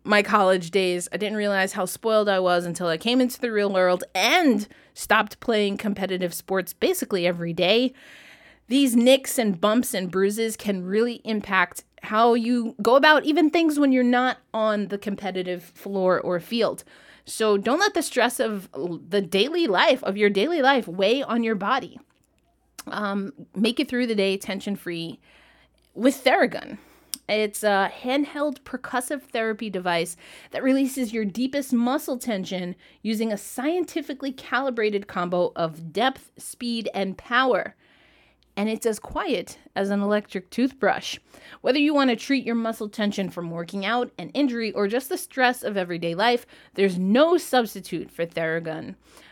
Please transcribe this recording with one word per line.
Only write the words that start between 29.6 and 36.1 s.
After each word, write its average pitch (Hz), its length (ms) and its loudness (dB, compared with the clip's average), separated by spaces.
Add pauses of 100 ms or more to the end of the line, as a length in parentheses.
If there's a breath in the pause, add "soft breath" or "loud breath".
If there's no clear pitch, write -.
device 175 480 -2 (360 loud breath)
that - 100 -6
releases 262 500 2
your 220 120 -2
deepest 262 480 -4
muscle 254 460 0
tension 185 580 -6 (260 soft breath)
using 220 300 -2
a 202 60 -4
scientifically 294 920 -4
calibrated 233 800 -2
combo 180 480 -2
of 160 360 -6
depth, 262 440 -2